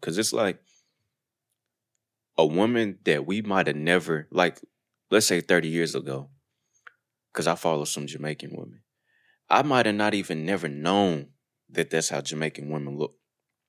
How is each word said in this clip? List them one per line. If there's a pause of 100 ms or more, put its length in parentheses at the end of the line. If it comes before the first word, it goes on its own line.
'Cause
it's
like (1800)
a
woman
that
we
might
have
never,
like, (500)
let's
say
thirty
years
ago, (1040)
'cause
I
follow
some
Jamaican
women, (640)
I
might
have
not
even
never
known (360)
that
that's
how
Jamaican
women
look, (520)